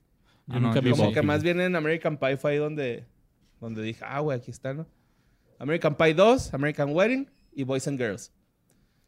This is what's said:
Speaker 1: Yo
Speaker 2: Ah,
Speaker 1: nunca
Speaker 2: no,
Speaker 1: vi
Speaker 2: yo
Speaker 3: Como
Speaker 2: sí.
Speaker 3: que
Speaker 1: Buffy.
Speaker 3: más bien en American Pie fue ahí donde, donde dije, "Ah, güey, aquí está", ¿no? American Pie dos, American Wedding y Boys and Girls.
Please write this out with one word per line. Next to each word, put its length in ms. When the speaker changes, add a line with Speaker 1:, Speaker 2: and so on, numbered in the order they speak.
Speaker 1:
Yo 80
Speaker 2:
Ah, 40
Speaker 1:
nunca 160
Speaker 2:
no, 60
Speaker 1:
vi 80
Speaker 2:
yo 60
Speaker 3:
Como 140
Speaker 2:
sí. 40
Speaker 3:
que 80
Speaker 1:
Buffy. 60
Speaker 3:
más 160
bien 180
en 140
American 420
Pie 200
fue 160
ahí 40
donde, 480
donde 220
dije, 220
"Ah, 160
güey, 180
aquí 120
está", 220
¿no? 140
American 360
Pie 200
dos, 380
American 400
Wedding 360
y 100
Boys 240
and 120
Girls. 320